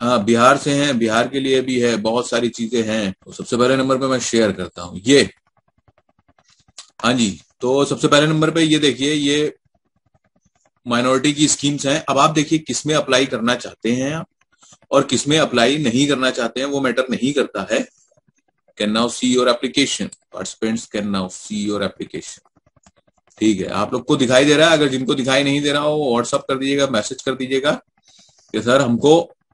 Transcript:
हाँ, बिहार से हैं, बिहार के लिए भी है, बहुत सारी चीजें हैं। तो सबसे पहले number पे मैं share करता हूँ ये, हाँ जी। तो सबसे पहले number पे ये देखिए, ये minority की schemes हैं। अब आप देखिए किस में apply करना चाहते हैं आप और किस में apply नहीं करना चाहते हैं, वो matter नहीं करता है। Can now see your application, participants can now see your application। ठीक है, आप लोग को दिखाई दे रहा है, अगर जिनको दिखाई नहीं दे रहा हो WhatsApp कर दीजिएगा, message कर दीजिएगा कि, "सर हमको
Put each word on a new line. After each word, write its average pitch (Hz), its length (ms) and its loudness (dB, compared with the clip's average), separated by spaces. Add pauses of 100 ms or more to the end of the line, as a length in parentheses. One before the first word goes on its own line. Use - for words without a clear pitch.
हाँ, 120 240 0
बिहार 120 320 4
से 143 180 -2
हैं, 143 240 0
बिहार 113 300 0
के 135 120 -6
लिए 131 200 0
भी 127 200 -2
है, 117 180 2
बहुत 113 300 -2
सारी 120 200 -2
चीजें 113 360 -4
हैं। 107 300 -4 (100)
तो - 80 -20
सबसे - 240 -8
पहले 131 200 2
number 131 220 0
पे 135 80 -2
मैं 131 140 0
share 113 320 0
करता 90 300 -10
हूँ 87 220 -12
ये, 131 180 6 (1800)
हाँ 120 140 0
जी। 104 260 -2 (200)
तो 135 240 0
सबसे 135 240 -2
पहले 147 180 4
number 156 240 0
पे 165 120 0
ये 151 160 2
देखिए, 139 340 0
ये 147 420 -2 (1300)
minority 127 460 2
की 147 160 2
schemes 139 380 -2
हैं। 143 140 0
अब 135 180 -2
आप 151 120 6
देखिए 156 280 0
किस - 280 -6
में 156 80 0
apply 135 320 2
करना 123 300 -2
चाहते 107 360 -4
हैं 131 200 -4
आप 165 140 -8 (640)
और 135 140 6
किस 127 240 -2
में 156 100 4
apply 123 400 2
नहीं 135 300 2
करना 131 220 0
चाहते 127 300 -4
हैं, 139 60 -4
वो 139 140 -2
matter 131 300 0
नहीं 123 220 -2
करता 107 400 -2
है। 180 120 0 (960)
Can 104 120 -2
now 113 180 0
see 127 220 -4
your 123 160 2
application, 120 600 -2 (260)
participants 110 520 -6
can 104 220 -6
now 95 220 -2
see - 320 -10
your 104 200 -4
application। - 560 -10 (1000)
ठीक 107 220 2
है, 90 80 -6
आप 101 240 -4
लोग 123 120 -4
को 151 120 0
दिखाई 131 280 4
दे 147 120 6
रहा 160 120 6
है, 165 80 4
अगर 147 120 2
जिनको 131 260 -2
दिखाई 135 300 0
नहीं 139 180 0
दे 143 100 -2
रहा 147 100 -2
हो 151 160 0 (140)
WhatsApp 117 360 -2
कर 135 100 -2
दीजिएगा, 139 280 0
message 123 360 -4
कर 131 120 -4
दीजिएगा 131 380 -2 (840)
कि, 110 80 -2
"सर 123 180 4
हमको 127 340 4 (400)